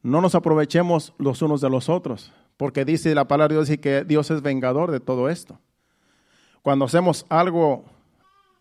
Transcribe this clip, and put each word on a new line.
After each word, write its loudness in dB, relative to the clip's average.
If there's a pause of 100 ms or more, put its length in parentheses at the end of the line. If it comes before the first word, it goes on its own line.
No 0
nos 2
aprovechemos 0
los -2
unos 0
de 0
los -2
otros, -6 (260)
porque -4
dice 0
la 2
palabra 2
de 0
Dios, 2
dice -2
que 0
Dios 0
es -2
vengador -2
de -4
todo -4
esto. -10 (1000)
Cuando 0
hacemos 0
algo 0 (760)